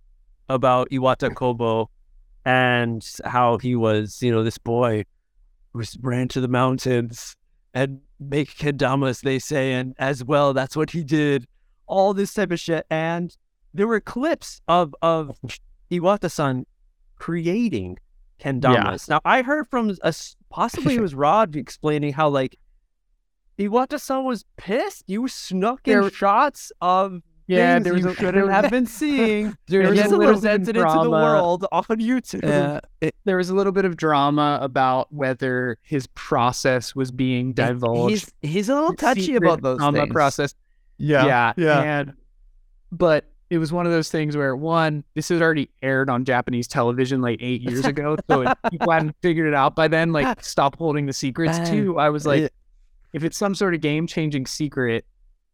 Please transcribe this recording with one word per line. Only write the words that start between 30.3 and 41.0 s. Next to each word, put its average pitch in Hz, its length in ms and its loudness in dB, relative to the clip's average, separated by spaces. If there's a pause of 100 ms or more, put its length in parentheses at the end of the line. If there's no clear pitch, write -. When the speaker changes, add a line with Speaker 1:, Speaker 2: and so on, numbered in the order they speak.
Speaker 1:
little 196 40 -2
Speaker 2:
bit 214 140 2
of 202 80 2
Speaker 1:
presented 180 140 -2
into 226 40 2
the 175 60 4 (160)
Speaker 2:
drama. 160 80 4
Speaker 1:
world 160 600 4
on 175 120 0
YouTube. 226 600 -2
Speaker 3:
Yeah, 147 360 2 (220)
it 160 120 -2 (100)
Speaker 2:
There 190 120 2
was 180 140 -2
a 185 40 -2
little 196 180 2
bit 190 120 0
of 175 140 -2
drama 147 640 2
about 131 500 0
whether 127 720 -2
his 135 260 -4
process 127 880 0
was 131 140 -4
being 127 380 -2
Speaker 3:
He-, 131 40 -6
Speaker 2:
divulged. 120 580 0 (300)
Speaker 3:
he's, 143 120 -6
he's 196 180 -2
a 269 40 2
little 320 200 0
touchy 220 280 0
Speaker 2:
Secret 233 240 0
Speaker 3:
about 165 160 2
those 131 160 -2
Speaker 2:
drama 143 220 2
Speaker 3:
things. 147 120 -2
Speaker 2:
process. 143 420 0 (420)
Speaker 1:
Yeah, 143 300 2